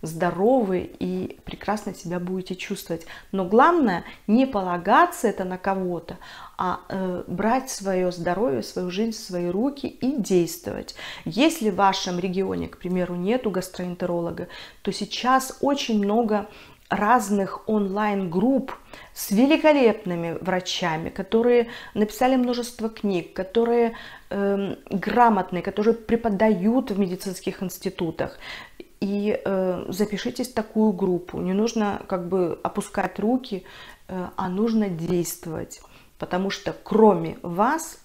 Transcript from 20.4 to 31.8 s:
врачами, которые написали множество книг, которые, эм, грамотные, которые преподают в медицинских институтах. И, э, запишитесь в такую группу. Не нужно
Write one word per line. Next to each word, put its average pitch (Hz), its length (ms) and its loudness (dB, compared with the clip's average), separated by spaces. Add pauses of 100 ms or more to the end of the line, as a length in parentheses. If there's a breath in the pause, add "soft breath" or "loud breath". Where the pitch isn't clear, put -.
врачами, 175 680 -2
которые 233 600 4 (260 loud breath)
написали 254 420 2
множество 240 520 -2
книг, 196 440 -2
которые, 233 600 2 (360 loud breath)
эм, 196 460 0 (140)
грамотные, 196 720 2
которые 208 320 2
преподают 226 1000 2
в 185 60 -2
медицинских 185 640 -4
институтах. - 760 -6 (640 loud breath)
И, 202 440 0
э, 185 440 0
запишитесь 208 600 -4
в - 60 -16
такую 214 380 2
группу. 180 480 -2
Не 180 140 -2
нужно 214 520 0